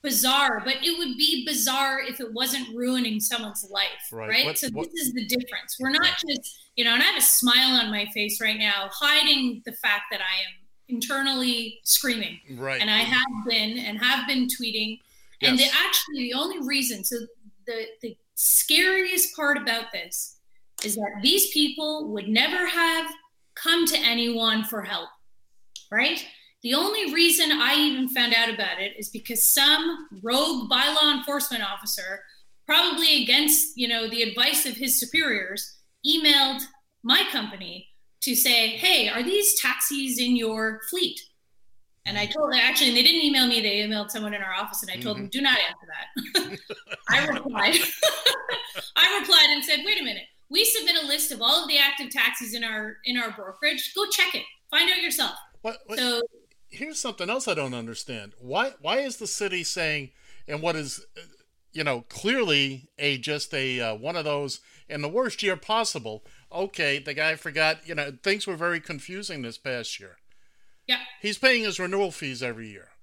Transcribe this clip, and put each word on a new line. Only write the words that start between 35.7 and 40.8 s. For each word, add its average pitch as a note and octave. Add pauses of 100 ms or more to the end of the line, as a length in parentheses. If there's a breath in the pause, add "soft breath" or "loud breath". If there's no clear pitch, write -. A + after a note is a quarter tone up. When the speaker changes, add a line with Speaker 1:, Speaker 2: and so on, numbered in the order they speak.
Speaker 1:
emailed C#4+ (420)
my D#4+
company G3 (320)
to B3+
say, A#3
"Hey, C#4+
are A3+
these G4+
taxis C4
in B3
your A3 (100)